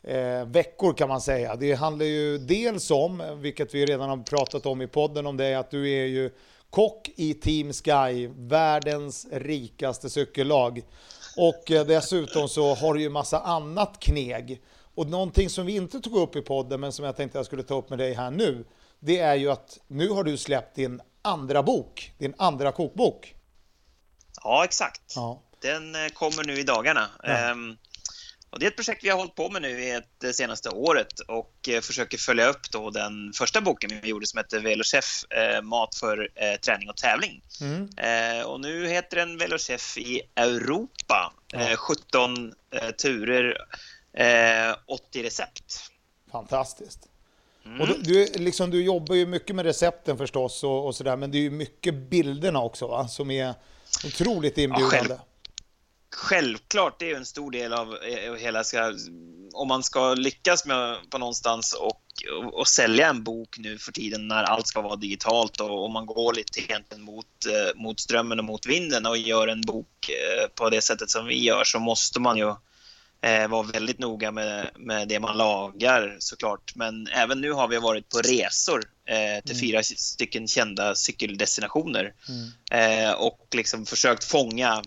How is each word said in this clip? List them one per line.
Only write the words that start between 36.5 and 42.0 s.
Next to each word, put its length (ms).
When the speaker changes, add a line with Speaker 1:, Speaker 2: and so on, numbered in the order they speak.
Speaker 2:
träning 300
och 60
tävling. 460
Speaker 1:
Mm. 280
Speaker 2:
Eh, 60
och 140
nu 280
heter 280
den 220
Velochef 600
i 240
Europa. 960
Speaker 1:
Ja. 80
Speaker 2:
Eh, 160
sjutton, 760